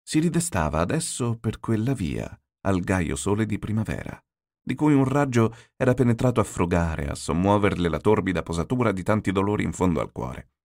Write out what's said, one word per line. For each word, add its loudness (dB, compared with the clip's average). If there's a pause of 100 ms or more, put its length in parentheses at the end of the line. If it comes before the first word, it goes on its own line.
si -2
ridestava 0
adesso -2
per -6
quella -2
via, -6 (200)
al 0
gaio -2
sole -2
di -4
primavera, -6 (380)
di -4
cui 4
un 6
raggio 2 (220)
era 2
penetrato 2
a 4
frugare, 0
a -6
sommuoverle 2
la 0
torbida 2
posatura -2
di -6
tanti 0
dolori 0
in -2
fondo 0
al -6
cuore. -10 (120)